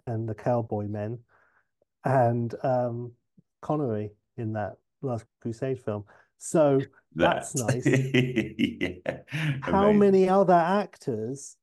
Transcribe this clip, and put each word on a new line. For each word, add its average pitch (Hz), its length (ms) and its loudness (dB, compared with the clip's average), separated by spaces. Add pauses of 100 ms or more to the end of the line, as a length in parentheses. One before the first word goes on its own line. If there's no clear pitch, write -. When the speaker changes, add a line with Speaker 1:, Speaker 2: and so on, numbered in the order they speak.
Speaker 1:
and 113 220 -6
the 110 60 -6
Cowboy 110 520 -4
Men, 107 320 -8 (880)
and, 120 500 2 (100)
um, 123 480 -2 (480)
Connery 110 520 -4 (260)
in 110 160 -4
that 104 240 -6 (240)
Last 120 240 -6 (160)
Crusade 127 380 -6
film. 104 240 -6 (340)
So 143 420 4 (340)
that's - 400 0
Speaker 2:
That. 117 180 -2
Speaker 1:
nice. 127 140 -4
Speaker 2:
<laughs> 120 1200 0
Yeah. - 120 -6 (440)
Speaker 1:
How 196 260 2
Speaker 2:
Amazing. 208 100 6
Speaker 1:
many 190 300 6
other 185 260 4
actors 160 1080 -2